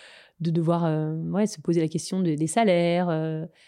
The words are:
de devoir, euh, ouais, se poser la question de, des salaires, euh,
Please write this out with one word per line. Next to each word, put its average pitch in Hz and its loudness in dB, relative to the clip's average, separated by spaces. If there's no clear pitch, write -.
de 170 -2
devoir, 170 2
euh, 156 0
ouais, 202 0
se 180 -6
poser 170 0
la 160 0
question 180 -4
de, 160 2
des 151 -2
salaires, 175 2
euh, 160 -2